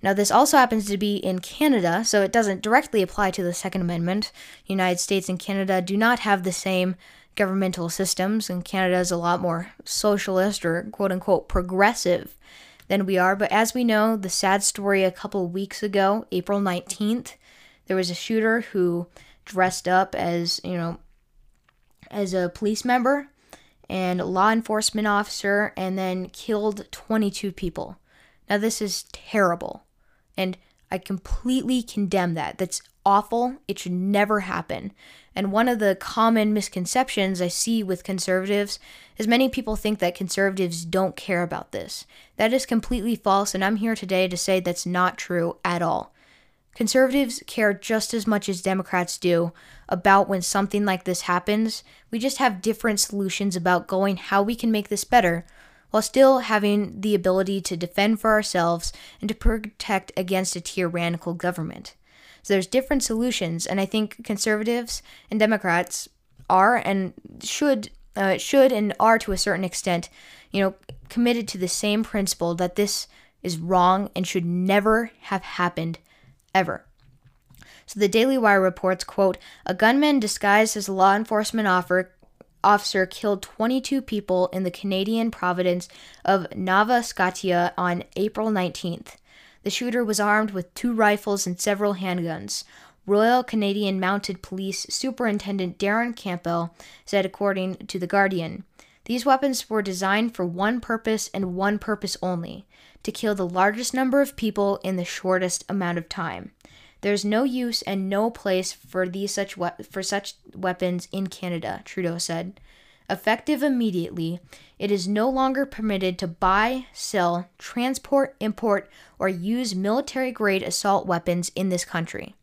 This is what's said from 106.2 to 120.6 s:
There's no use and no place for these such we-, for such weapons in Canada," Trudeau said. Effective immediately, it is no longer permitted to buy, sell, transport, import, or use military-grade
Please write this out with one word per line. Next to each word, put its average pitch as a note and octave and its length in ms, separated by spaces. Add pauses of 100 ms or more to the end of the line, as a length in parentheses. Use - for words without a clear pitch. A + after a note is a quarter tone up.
There's G3+ 220
no G#3+ 200
use B3 380
and F#3+ 260
no G#3 220
place F#3 420
for - 340
these G3 260
such G3 260
we-, F3 100 (220)
for F#3+ 120
such G3+ 340 (180)
weapons F3+ 580
in F#3+ 140
Canada," E3+ 580
Trudeau E3+ 320
said. E3+ 440 (500)
Effective A#3 520
immediately, F3+ 760 (400)
it G3+ 140
is F#3 160
no G#3 200
longer C4 380
permitted G3 520
to F#3 100
buy, G#3+ 640
sell, F3 640
transport, C4+ 800
import, G#3 500 (300)
or F#3+ 100
use G3+ 460
military-grade G#3+ 880